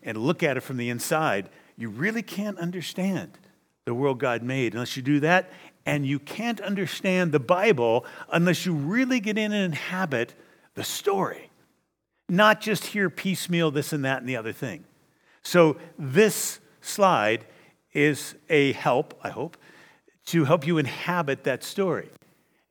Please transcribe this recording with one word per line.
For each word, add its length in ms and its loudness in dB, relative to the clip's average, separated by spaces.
and 160 -8
look 240 -2
at 140 0
it 40 -4
from 160 -8
the 140 -4
inside, 580 -2
you 120 -8
really 340 -4
can't 360 -8
understand 800 -6
the 100 -4
world 260 -2
God 220 -2
made 320 -2
unless 220 -6
you 60 -8
do 180 2
that. 300 2
And 200 -2
you 120 -2
can't 420 -6
understand 720 -2
the 80 2
Bible 640 2
unless 360 2
you 80 0
really 460 0
get 180 -2
in 140 0
and 120 0
inhabit 720 -4
the 100 -8
story, 640 -4
not 320 6
just 280 -2
hear 200 0
piecemeal 640 0
this 240 -2
and 100 -2
that 140 0
and 100 -8
the 80 -2
other 160 -6
thing. 320 -10
So 360 6
this 640 2
slide 640 2
is 400 0
a 220 4
help, 500 0
I 80 -8
hope, 260 -10
to 180 4
help 220 4
you 100 2
inhabit 680 -2
that 200 -2
story. 460 -4